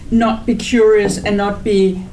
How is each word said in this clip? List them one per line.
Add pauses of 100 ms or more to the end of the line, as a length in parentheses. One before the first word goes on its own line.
(120)
not
be
curious
and
not
be